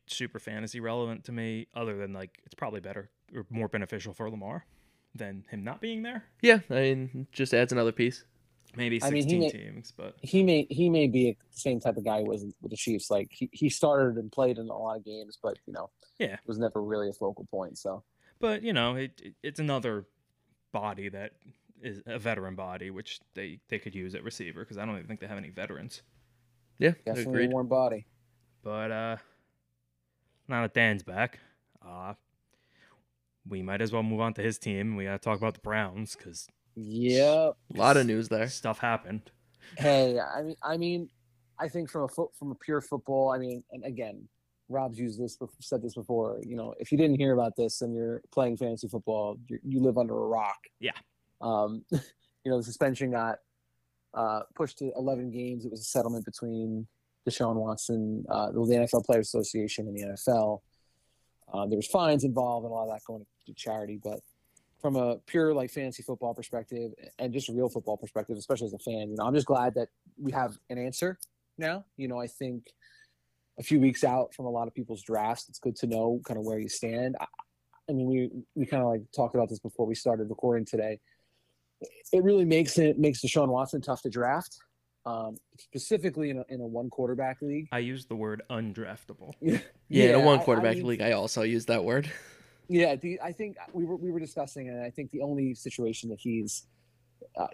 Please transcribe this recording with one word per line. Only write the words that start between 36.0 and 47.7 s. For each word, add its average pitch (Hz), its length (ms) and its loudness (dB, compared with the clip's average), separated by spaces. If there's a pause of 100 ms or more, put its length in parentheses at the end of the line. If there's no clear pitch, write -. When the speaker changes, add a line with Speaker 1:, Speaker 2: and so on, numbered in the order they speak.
Speaker 1:
'cause - 340 -16 (280)
Speaker 3:
Yep. 127 800 4 (180)
Speaker 2:
A - 20 -6
lot 127 220 8
of 127 80 6
news 110 240 0
there. 110 180 0
Speaker 1:
stuff 120 300 -4
happened. 110 520 -4 (460)
Speaker 3:
Hey, 131 420 4
I 90 240 -2
mean, 160 200 -6
I 156 160 -2
mean, 175 320 -2 (480)
I 156 100 -2
think 160 220 -6
from 151 140 -2
a 131 40 0
foot, 170 300 -4
from 143 120 -8
a 123 40 -6
pure 151 260 -2
football, 135 500 0
I 131 60 0
mean, 123 260 -6 (100)
and 127 120 -12
again, 110 420 -10 (440)
Rob's 127 280 -4
used 113 220 -6
this, 120 160 -6
bef-, 123 140 -12 (100)
said 123 220 -4
this 117 120 -8
before. 110 520 -2
You 117 100 -8
know, 113 220 -8
if 113 140 -8
you 147 40 4
didn't 147 220 6
hear 135 160 4
about 117 220 2
this 117 260 0